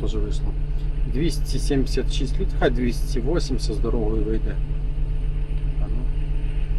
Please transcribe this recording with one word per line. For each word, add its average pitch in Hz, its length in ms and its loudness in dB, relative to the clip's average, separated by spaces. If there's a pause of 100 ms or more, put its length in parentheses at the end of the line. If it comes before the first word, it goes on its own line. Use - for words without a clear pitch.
теж - 140 0
вийшло. 143 320 0 (680)
Двісті 143 460 0
сімдесят 135 540 0
шість 135 200 0
літрів, - 260 0
хай 175 100 4
двісті - 500 0
вісімдесят 127 560 0
з - 40 0
дорогою 110 440 0
вийде. 110 320 0 (1300)
А - 40 2
ну. 143 140 0 (760)